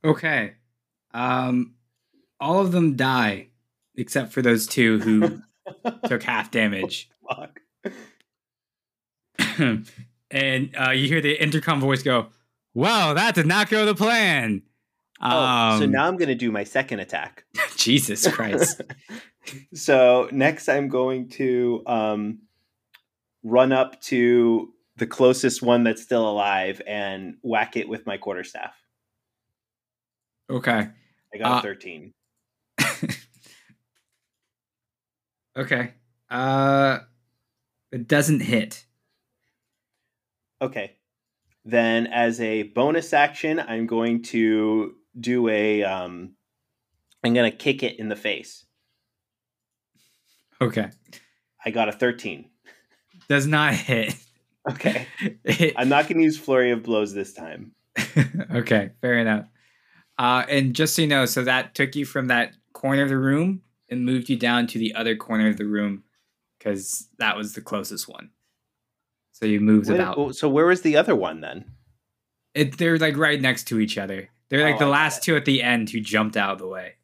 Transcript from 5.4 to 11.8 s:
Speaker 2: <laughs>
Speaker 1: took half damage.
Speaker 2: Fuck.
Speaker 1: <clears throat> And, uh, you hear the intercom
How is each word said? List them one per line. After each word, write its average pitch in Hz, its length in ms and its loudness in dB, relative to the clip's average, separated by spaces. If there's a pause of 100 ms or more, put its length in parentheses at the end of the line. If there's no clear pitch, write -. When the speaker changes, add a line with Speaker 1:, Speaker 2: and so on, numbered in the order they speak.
Speaker 2:
<laughs> 233 340 -8
Speaker 1:
took - 160 -4
half 110 280 -4
damage. 101 580 -2 (200)
Speaker 2:
Fuck. - 300 -12 (1800)
Speaker 1:
<clears throat> 117 500 -2 (460)
And, 135 460 -2
uh, 127 120 2
you 131 180 2
hear 160 100 2
the 143 140 0
intercom 151 480 0